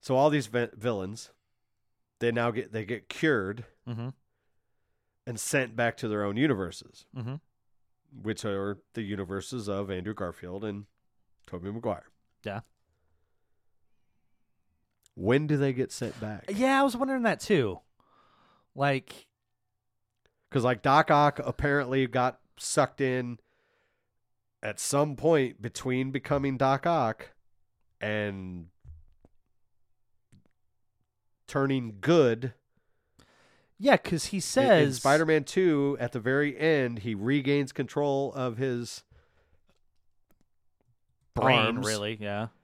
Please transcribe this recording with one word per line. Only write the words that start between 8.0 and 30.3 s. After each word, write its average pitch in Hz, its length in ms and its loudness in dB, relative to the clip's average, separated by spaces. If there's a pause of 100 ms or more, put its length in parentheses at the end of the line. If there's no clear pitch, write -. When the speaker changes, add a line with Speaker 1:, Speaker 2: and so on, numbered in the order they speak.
Speaker 1:
which 104 240 -6
are 98 320 -4 (160)
the 117 100 -6
universes 98 680 -6
of 98 220 -4
Andrew 90 220 -6
Garfield 90 520 -10
and 101 200 -8 (640)
Tobey 90 240 -10
Maguire. 110 360 -6 (380)
Speaker 2:
Yeah. 104 160 -8 (2500)
Speaker 1:
When 127 320 2
do 147 100 2
they 139 160 2
get 123 180 -4
sent - 300 -8
back? 107 320 -10
Speaker 2:
Yeah, 262 260 2
I 277 40 4
was 254 120 0
wondering 262 280 -2
that 208 160 0
too. 120 400 0 (960)
Like, 139 520 -2 (1200)
Speaker 1:
'Cause, 127 120 0
like, 123 200 0
Doc 147 260 4
Ock 147 300 6
apparently 135 680 0
got 123 320 -2 (180)
sucked - 440 0
in 127 380 -2 (1200)
at 107 180 -8
some 143 360 0
point 139 460 2
between 127 500 -4
becoming 139 460 -2
Doc 135 280 2
Ock 143 460 0 (680)
and 98 680 -6 (2750)